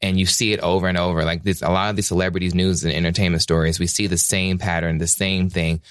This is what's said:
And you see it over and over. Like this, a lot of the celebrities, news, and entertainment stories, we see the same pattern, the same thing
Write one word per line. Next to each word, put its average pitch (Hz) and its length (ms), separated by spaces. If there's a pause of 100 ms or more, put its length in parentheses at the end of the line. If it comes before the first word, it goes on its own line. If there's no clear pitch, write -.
And 95 180
you 92 60
see 107 280
it 101 80
over 92 260
and 90 100
over. 87 260
Like 82 200
this, 95 180
a - 80
lot 95 220
of 101 60
the 107 60
celebrities, 90 520
news, 92 280
and 80 100
entertainment 85 500
stories, 82 360
we 87 80
see 104 200
the 87 100
same 92 400
pattern, 85 400
the 82 100
same 92 420
thing 82 420